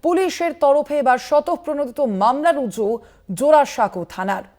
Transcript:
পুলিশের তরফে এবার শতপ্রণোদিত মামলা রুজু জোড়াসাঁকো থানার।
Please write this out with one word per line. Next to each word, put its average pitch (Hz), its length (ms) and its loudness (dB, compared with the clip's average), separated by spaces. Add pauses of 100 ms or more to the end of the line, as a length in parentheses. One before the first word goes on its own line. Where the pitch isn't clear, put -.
পুলিশের 339 480 0 (120)
তরফে 285 360 2
এবার 254 180 2
শতপ্রণোদিত 294 800 -2
মামলা 254 520 2
রুজু 226 360 -2 (460)
জোড়াসাঁকো 247 760 2
থানার। 190 340 -6 (160)